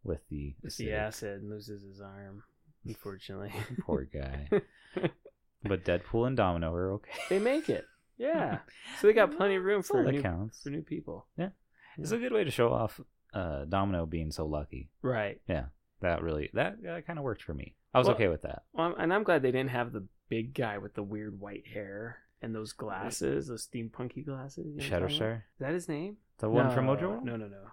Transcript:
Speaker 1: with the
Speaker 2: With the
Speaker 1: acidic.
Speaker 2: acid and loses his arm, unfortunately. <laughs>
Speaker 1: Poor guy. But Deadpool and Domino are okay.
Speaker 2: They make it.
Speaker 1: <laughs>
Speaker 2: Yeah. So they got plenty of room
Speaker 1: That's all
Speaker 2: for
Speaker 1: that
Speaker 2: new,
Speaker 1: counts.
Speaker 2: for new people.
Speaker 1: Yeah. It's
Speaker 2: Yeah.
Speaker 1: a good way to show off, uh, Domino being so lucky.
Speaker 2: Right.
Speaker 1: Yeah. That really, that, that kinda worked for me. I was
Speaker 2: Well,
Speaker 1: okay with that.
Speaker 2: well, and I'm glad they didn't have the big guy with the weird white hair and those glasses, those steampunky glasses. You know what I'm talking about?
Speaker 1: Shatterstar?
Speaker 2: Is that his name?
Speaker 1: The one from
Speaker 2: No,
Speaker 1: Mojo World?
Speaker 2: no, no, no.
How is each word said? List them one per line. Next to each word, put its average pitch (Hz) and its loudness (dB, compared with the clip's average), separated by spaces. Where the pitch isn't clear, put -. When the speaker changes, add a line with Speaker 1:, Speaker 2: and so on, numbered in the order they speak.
Speaker 1:
with 82 -4
the 71 -6
Speaker 2:
With - -10
the 110 -4
Speaker 1:
acidic. 107 -2
Speaker 2:
acid 107 -6
and 104 -10
loses 104 -12
his 98 -18
arm, 98 -14
unfortunately. 98 -10
<laughs> 123 -8
Speaker 1:
Poor 69 0
guy. 67 -6
But 98 0
Deadpool 101 2
and 131 0
Domino 85 2
are 90 0
okay. - -8
Speaker 2:
They 185 4
make 262 2
it. - 0
Speaker 1:
<laughs> - -20
Speaker 2:
Yeah. 262 0
So 202 10
they 214 12
got 226 8
plenty 196 4
of 190 0
room 208 4
Speaker 1:
That's 180 -6
all 403 4
Speaker 2:
for 359 6
Speaker 1:
that - 4
Speaker 2:
new, 143 2
Speaker 1:
counts. 98 -2
Speaker 2:
for 143 -6
new 147 -4
people. - -10
Speaker 1:
Yeah. 180 -2
It's 151 -4
Speaker 2:
Yeah. 226 2
Speaker 1:
a 233 -2
good 240 -2
way 214 4
to 147 0
show 120 4
off, 117 0
uh, 76 -2
Domino 92 2
being 80 -2
so 78 -2
lucky. 73 -4
Speaker 2:
Right. 110 -2
Speaker 1:
Yeah. 73 0
That 85 2
really, 78 0
that, 190 -2
that 170 -8
kinda 165 -6
worked 131 -4
for - -8
me. - -8
I 127 8
was 123 8
Speaker 2:
Well, 117 8
Speaker 1:
okay 110 6
with 80 2
that. - -8
Speaker 2:
well, 165 0
and 165 2
I'm 208 4
glad 170 6
they 127 4
didn't 131 2
have 120 -2
the 95 -6
big 117 -2
guy 110 0
with 101 -10
the 104 -4
weird 104 -6
white 101 -10
hair 107 -8
and 113 -6
those 110 -6
glasses, 113 -2
those 117 -8
steampunky 123 -8
glasses. 139 -10
You - -
know 147 -10
what 147 -6
I'm 92 2
talking - 0
about? 110 2
Speaker 1:
Shatterstar? 113 -2
Speaker 2:
Is - -14
that 139 -2
his 175 -2
name? 175 -4
Speaker 1:
The 107 0
one 123 6
from 127 4
Speaker 2:
No, 135 6
Speaker 1:
Mojo 147 -2
World? 233 -4
Speaker 2:
no, 120 -2
no, 107 -6
no. 98 -16